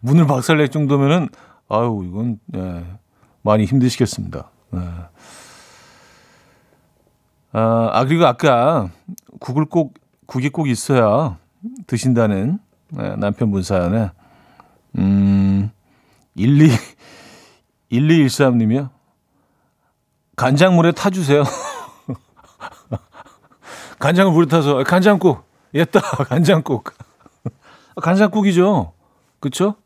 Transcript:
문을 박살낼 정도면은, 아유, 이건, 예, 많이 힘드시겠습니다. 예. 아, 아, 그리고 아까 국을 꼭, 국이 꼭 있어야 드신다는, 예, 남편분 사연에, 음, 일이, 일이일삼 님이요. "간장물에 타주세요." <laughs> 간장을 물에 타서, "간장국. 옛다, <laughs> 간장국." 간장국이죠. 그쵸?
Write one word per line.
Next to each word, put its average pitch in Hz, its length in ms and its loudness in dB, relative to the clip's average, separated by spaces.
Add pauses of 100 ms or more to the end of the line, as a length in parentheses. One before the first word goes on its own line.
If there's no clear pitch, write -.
문을 147 260 4
박살낼 139 440 0
정도면은, 143 580 0 (400)
아유, 110 380 -2
이건, 107 320 -6 (160)
예, 90 300 -10 (580)
많이 107 220 2
힘드시겠습니다. 120 880 -2 (240)
예. 92 40 -6 (2750)
아, 113 400 0
아, 123 120 0
그리고 165 220 2
아까 127 640 2 (500)
국을 143 260 -4
꼭, 156 280 -2 (320)
국이 131 240 -6
꼭 151 180 -4
있어야 120 680 0 (480)
드신다는, 117 720 0 (400)
예, 98 180 -8
남편분 101 460 -2
사연에, 95 480 -2 (880)
음, 98 720 0 (640)
일이, 143 360 4 (1200)
일이일삼 135 680 2
님이요. 120 320 -2 (1500)
"간장물에 165 560 4
타주세요." 151 520 0
<laughs> - 2500 -14
간장을 175 340 2
물에 160 140 4
타서, 143 380 2
"간장국. 180 600 2 (300)
옛다, 170 260 2 (160)
<laughs> 139 80 -2
간장국." 151 680 0 (1120)
간장국이죠. 190 920 2 (480)
그쵸? 180 340 -2 (120)